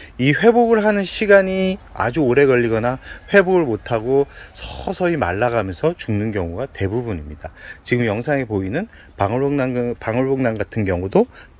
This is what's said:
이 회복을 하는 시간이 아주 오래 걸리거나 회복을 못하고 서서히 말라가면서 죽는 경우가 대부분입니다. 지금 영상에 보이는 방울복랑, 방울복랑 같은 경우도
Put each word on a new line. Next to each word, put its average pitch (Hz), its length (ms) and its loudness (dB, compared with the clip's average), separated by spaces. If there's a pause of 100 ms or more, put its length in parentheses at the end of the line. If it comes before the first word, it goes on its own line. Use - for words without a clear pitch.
(200)
이 135 120 2
회복을 226 540 4
하는 202 180 2
시간이 190 760 2 (160)
아주 123 260 -2
오래 135 240 4
걸리거나 120 540 2 (340)
회복을 185 300 4
못하고 123 640 0 (260)
서서히 170 640 -4
말라가면서 110 800 -2
죽는 107 340 -4
경우가 95 360 -4
대부분입니다. 95 840 -6 (320)
지금 123 220 0
영상에 123 400 -2
보이는 104 420 -4 (300)
방울복랑, 123 800 -2
방울복랑 131 540 0
같은 104 320 -4
경우도 95 400 0 (340)